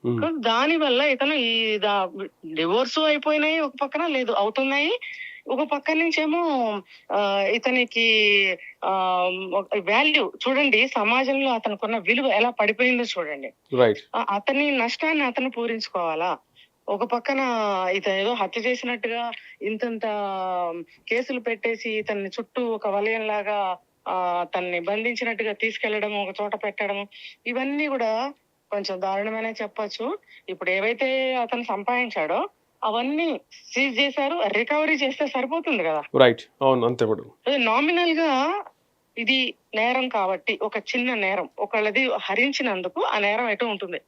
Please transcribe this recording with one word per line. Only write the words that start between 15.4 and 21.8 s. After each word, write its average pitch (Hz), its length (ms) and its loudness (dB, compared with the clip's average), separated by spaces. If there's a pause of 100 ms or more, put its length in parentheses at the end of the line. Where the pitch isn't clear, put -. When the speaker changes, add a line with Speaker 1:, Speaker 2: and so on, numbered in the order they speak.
Speaker 2:
పూరించుకోవాలా? 185 800 -2 (580)
ఒక 202 160 0
పక్కన 247 360 0 (520)
ఇతను 196 220 0
ఏదో 202 200 2
హత్య 214 260 -2
చేసినట్టుగా 240 720 -2 (300)
ఇంతంత 220 440 -4 (1000)
కేసులు 254 320 -2
పెట్టేసి 226 500 -4